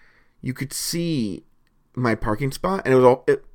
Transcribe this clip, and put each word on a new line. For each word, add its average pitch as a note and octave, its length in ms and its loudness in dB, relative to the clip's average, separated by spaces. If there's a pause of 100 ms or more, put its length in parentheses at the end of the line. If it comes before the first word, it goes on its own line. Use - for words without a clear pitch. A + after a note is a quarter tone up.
(400)
you B2+ 140 -8
could C3+ 180 -10
see D3+ 720 -4 (500)
my B2+ 200 0
parking C3+ 360 -4
spot, F#3+ 360 -4
and C3 80 4
it - 20 6
was B2+ 80 6
all, B2+ 220 6
it, C#3 180 2 (100)